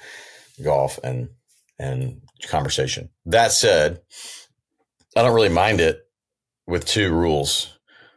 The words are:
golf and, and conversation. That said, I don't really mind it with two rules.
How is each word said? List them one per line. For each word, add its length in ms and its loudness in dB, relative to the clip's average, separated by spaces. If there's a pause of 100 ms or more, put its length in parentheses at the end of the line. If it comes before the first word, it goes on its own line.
(600)
golf 400 -2
and, 280 -8 (480)
and 420 -8 (280)
conversation. 600 -4 (160)
That 260 2
said, 520 2 (1120)
I 60 4
don't 120 4
really 140 4
mind 320 2
it 220 2 (640)
with 180 -4
two 300 0
rules. 640 -2 (380)